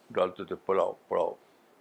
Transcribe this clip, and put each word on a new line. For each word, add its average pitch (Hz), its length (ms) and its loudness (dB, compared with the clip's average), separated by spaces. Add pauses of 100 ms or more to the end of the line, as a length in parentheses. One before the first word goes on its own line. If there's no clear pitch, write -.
ڈالتے 92 340 -2
تھے 87 120 -8
پڑاؤ، 95 380 0 (140)
پڑاؤ، 87 260 0 (480)